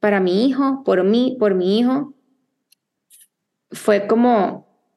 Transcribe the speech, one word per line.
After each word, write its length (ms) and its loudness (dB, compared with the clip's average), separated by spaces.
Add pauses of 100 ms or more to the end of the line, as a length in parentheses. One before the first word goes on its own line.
para 200 2
mi 260 0
hijo, 380 -2
por 200 0
mí, 340 0
por 160 0
mi 240 0
hijo, 360 -2 (1600)
fue 340 0
como, 600 0 (280)